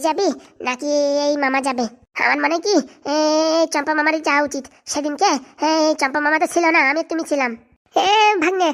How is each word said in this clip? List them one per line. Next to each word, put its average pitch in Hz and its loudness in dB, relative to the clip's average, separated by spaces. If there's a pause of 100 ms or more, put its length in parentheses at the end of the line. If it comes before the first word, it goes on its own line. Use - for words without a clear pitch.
যাবি 330 0 (380)
নাকি 254 -4 (380)
এই 294 0 (100)
মামা 269 0
যাবে? 247 -2 (380)
আমার 262 0
মনে 311 0
কি, 403 0 (380)
এ, - -2 (600)
চম্পা 302 -2
মামারই 311 0
যাওয়া 294 2
উচিত। 277 -10 (260)
সেদিনকে, 294 0 (360)
এ, - 2 (320)
চম্পা 285 -2
মামা 311 2
তো 330 0
ছিল 349 2 (120)
না, 320 4 (100)
আমি 311 -2
আর 320 -8
তুমি 330 -4
ছিলাম। 269 -2 (440)
এ - 2 (340)
ভাগ্নে, 370 2